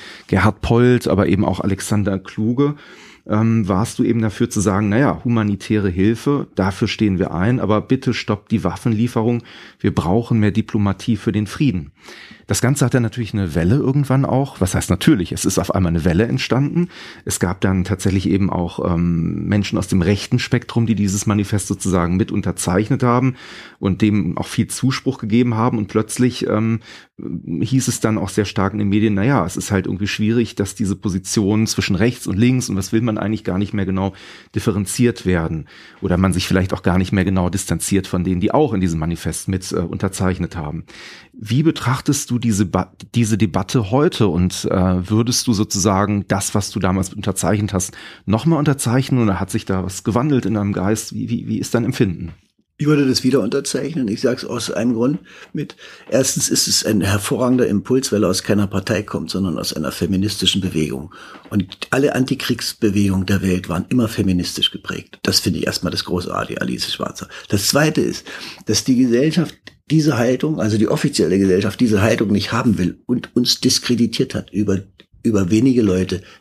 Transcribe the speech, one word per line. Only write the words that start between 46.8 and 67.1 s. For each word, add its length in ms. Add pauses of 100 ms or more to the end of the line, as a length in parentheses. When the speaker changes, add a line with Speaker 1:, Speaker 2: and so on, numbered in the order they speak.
Speaker 1:
unterzeichnet 600
hast, 180 (340)
nochmal 320
unterzeichnen 640
oder 180
hat 120
sich 140
da 180
was 200
gewandelt 440
in 80
deinem 180
Geist? 400
Wie, 160
wie, 180
wie 120
ist 160
dein 100
Empfinden? 460 (460)
Speaker 2:
Ich 100
würde 200
das 160
wieder 160
unterzeichnen. 680
Ich 140
sag's 220
aus 280
einem 240
Grund 240 (340)
mit. 220 (340)
Erstens 400
ist 180
es 160
ein 180
hervorragender 680
Impuls, 440
weil 120
er 60
aus 120
keiner 240
Partei 380
kommt, 260
sondern 300
aus 140
einer 180
feministischen 680
Bewegung. 540 (380)
Und 400
alle 240
Antikriegsbewegungen 1120
der 160
Welt 260
waren 200
immer 180
feministisch 640
geprägt. 500
Das 180
finde 200
ich 80
erstmal 240
das 120
Großartige, 580
Alice 300
Schwarzer. 380 (180)